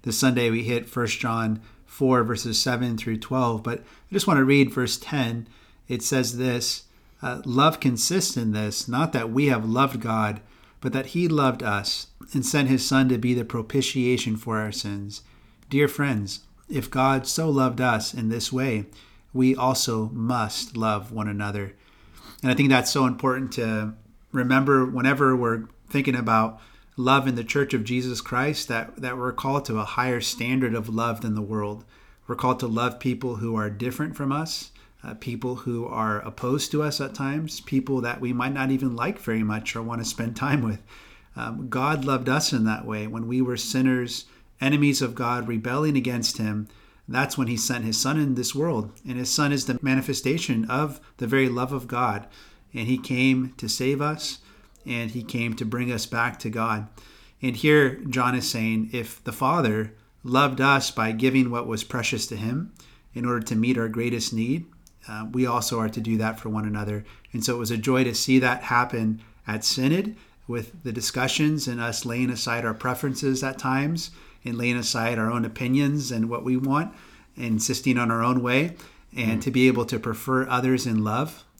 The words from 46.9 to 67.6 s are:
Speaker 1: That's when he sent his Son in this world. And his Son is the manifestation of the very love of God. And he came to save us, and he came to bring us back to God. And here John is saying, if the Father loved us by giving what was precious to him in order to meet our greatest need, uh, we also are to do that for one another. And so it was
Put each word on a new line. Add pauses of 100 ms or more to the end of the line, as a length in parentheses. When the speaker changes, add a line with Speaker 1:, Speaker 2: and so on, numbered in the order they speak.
Speaker 1:
That's
when
he
sent
his
Son
in
this
world. (160)
And
his
Son
is
the
manifestation
of (160)
the
very
love
of
God. (460)
And
he
came
to
save
us, (480)
and
he
came
to
bring
us
back
to
God. (540)
And
here (120)
John
is
saying,
if
the
Father (300)
loved
us
by
giving
what
was
precious
to
him (420)
in
order
to
meet
our
greatest
need, (420)
uh,
we
also
are
to
do
that
for
one
another. (300)
And
so
it
was